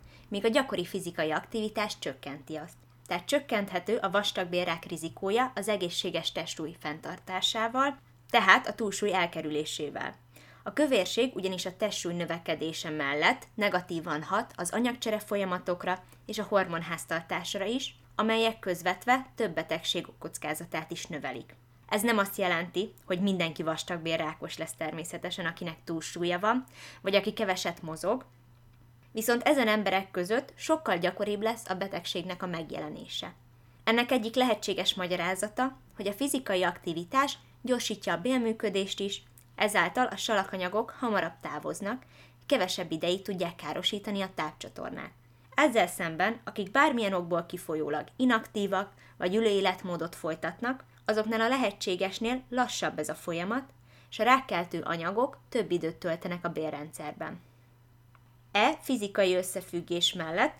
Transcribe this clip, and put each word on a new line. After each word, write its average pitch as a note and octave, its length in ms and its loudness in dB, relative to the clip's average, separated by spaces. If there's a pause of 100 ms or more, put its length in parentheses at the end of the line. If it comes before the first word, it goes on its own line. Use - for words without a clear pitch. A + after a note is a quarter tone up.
(280)
míg G3+ 180 0
a A3+ 40 6
gyakori A3+ 360 2
fizikai E3+ 460 -4
aktivitás G#3+ 680 -2
csökkenti C#3+ 560 -10
azt. D3+ 200 -10 (320)
Tehát F3 180 -2
csökkenthető G#3 720 0
a - 120 0
vastagbélrák F3+ 760 0
rizikója F#3+ 720 0
az G3+ 120 -4
egészséges F3+ 640 0
testsúly E3 480 -6
fenntartásával, A3 1200 0 (360)
tehát A#3 340 10
a A3 80 -4
túlsúly G3+ 380 0
elkerülésével. D#3 1000 -2 (480)
A - 100 -8
kövérség C4 640 4
ugyanis F#3 300 -2
a F#3 120 -8
testsúly G3 360 -2
növekedése E3 760 -4
mellett D#3 640 2
negatívan F3 720 0
hat - 320 -2
az F3 160 -4
anyagcsere A#3 480 0
folyamatokra F#3 840 -2 (220)
és G#3+ 140 -6
a G3+ 100 -2
hormonháztartásra E3+ 1160 0
is, B3 300 -2 (200)
amelyek A3+ 440 2
közvetve F#3 640 0 (100)
több G3+ 180 -2
betegség D#3+ 540 -2 (120)
kockázatát D#3+ 720 -6
is F3 140 -8
növelik. C#3+ 500 -8 (340)
Ez G#3 120 2
nem A3+ 160 4
azt G3 200 2
jelenti, F3+ 560 0 (120)
hogy F#3 160 0
mindenki F3 420 0
vastagbélrákos D#3+ 920 -4
lesz D#3+ 200 -8
természetesen, E3 680 -6
akinek E3 380 -6
túlsúlya F3 560 -2
van, A#3 240 2 (380)
vagy G3 140 2
aki G3+ 180 4
keveset F#3 480 -2
mozog, F3 440 -2 (880)
viszont A#3 320 2
ezen C#4 240 6
emberek G3 440 2
között G#3 440 -2
sokkal D#4 420 0
gyakoribb G3 440 0
lesz A3+ 280 -2
a F#3+ 60 -2
betegségnek F3+ 680 -6
a F#3 40 -2
megjelenése. E3 840 -8 (500)
Ennek A#3+ 280 4
egyik A#3 240 0
lehetséges G#3 580 2
magyarázata, F#3+ 840 -2 (180)
hogy F#3+ 120 -4
a G3+ 60 0
fizikai B3+ 500 0
aktivitás F3+ 760 0 (260)
gyorsítja A3 500 0
a E3+ 80 -2
bélműködést A3 800 0
is, G3 240 -4 (320)
ezáltal G3+ 500 4
a G3+ 100 -4
salakanyagok G3 760 0 (100)
hamarabb G3 420 0
távoznak, D#3+ 640 -6 (420)
kevesebb F#3 460 2
ideig F3 300 0
tudják F3+ 340 -4
károsítani G3 640 -2
a F#3+ 140 -4
tápcsatornát. - 760 -8 (440)
Ezzel A3+ 320 6
szemben, F3 560 0
akik G3 280 -6
bármilyen B3 420 4
okból F3 320 0
kifolyólag D#3 680 -4
inaktívak G#3+ 760 2 (260)
vagy F#3 180 0
ülő A3+ 140 6
életmódot F#3 640 0
folytatnak, E3+ 680 -4 (220)
azoknál A3 360 2
a A3+ 60 4
lehetségesnél A3+ 1040 0
lassabb A#3+ 500 -2
ez D3+ 100 -2
a - 60 -4
folyamat, F#3+ 540 -4 (400)
s - 100 -6
a A3 40 2
rákkeltő G3 580 4
anyagok F#3 560 0 (120)
több G#3 220 0
időt E3+ 240 0
töltenek F3 500 -4
a E3+ 40 0
bélrendszerben. D#3 920 -6 (1120)
E B3 300 6
fizikai G3+ 540 2
összefüggés F3 800 -2
mellett F3+ 460 0